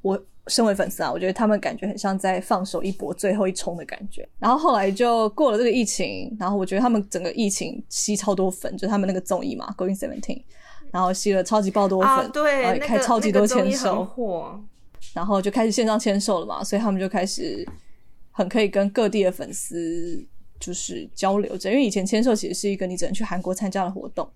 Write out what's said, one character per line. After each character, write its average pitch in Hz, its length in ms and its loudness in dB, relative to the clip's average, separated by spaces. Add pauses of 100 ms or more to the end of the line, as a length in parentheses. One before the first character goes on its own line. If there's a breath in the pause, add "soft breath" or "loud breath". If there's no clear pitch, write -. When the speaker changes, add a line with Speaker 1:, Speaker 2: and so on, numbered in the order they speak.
Speaker 1:
我 196 220 0 (240)
身 - 160 2
为 208 100 4
粉 190 160 0
丝 180 140 -4
啊， 131 80 -2
我 170 80 -4
觉 185 60 -2
得 190 80 2
他 226 120 0
们 214 140 4
感 - 180 -4
觉 196 100 -6
很 208 100 -6
像 196 200 -2
在 185 220 0
放 185 260 0
手 170 160 -4
一 190 100 -2
搏、 180 220 -6
最 190 200 0
后 208 140 2
一 190 40 0
冲 175 240 -6
的 160 100 -10
感 - 140 -12 (100)
觉。 - 180 -8 (120)
然 202 100 2
后 262 80 6
后 311 180 4
来 196 140 2
就 226 400 4
过 254 220 2
了 208 60 2
这 240 60 4
个 240 80 4
疫 240 120 4
情， - 560 -4
然 196 100 -2
后 202 60 0
我 190 100 0
觉 185 100 -2
得 202 60 4
他 254 80 4
们 214 200 2
整 175 120 -4
个 175 120 -4
疫 214 160 0
情 - 400 -6
吸 - 260 0
超 202 180 0
多 185 160 2
粉， 190 280 -8
就 190 100 -4
他 208 100 2
们 190 100 2
那 190 60 0
个 185 60 0
综 185 260 -2
艺 - 100 -4
嘛 - 220 -10
《Going 196 200 -2
Seventeen》， - 460 -6 (480 loud breath)
然 180 100 0
后 185 100 4
吸 196 220 2
了 190 100 4
超 214 180 2
级 190 80 2
爆 202 180 4
多 190 140 2
粉， 262 80 6
Speaker 2:
啊， 262 220 4
对， 285 300 2
Speaker 1:
然 240 80 2
后 233 60 2
也 - 40 -2
开 294 200 0
超 240 200 4
级 214 120 2
多 202 140 6
签 247 120 2
售， - 20 4
Speaker 2:
那 190 40 4
个， - 20 2
那 196 60 2
个 277 60 0
综 247 140 0
艺 180 60 2
很 180 80 -2
火。 196 580 -6 (500)
Speaker 1:
然 170 120 -4
后 202 160 2
就 196 100 0
开 226 140 2
始 220 60 2
线 226 140 2
上 214 140 2
签 202 220 2
售 202 180 2
了 165 60 -6
嘛， - 180 -6
所 202 140 0
以 214 40 2
他 220 100 2
们 190 100 0
就 190 80 -2
开 190 160 0
始 151 420 -4 (640 soft breath)
很 185 160 0
可 220 140 0
以 208 80 4
跟 202 220 2
各 214 180 2
地 208 140 2
的 185 80 4
粉 - 220 -10
丝 170 680 -4 (360)
就 180 140 -8
是 - 400 -8
交 196 260 2
流 196 180 -4
着， 190 120 -4
因 220 60 2
为 285 80 6
以 220 60 2
前 196 160 0
签 220 180 2
售 240 120 4
其 196 120 -4
实 175 60 -4
是 202 160 -2
一 196 80 -2
个 190 100 -4
你 185 80 -4
只 - 100 0
能 - 80 0
去 208 100 2
韩 190 180 -2
国 180 120 -2
参 196 160 -2
加 190 140 -2
的 185 80 -2
活 190 180 -10
动。 - 260 -6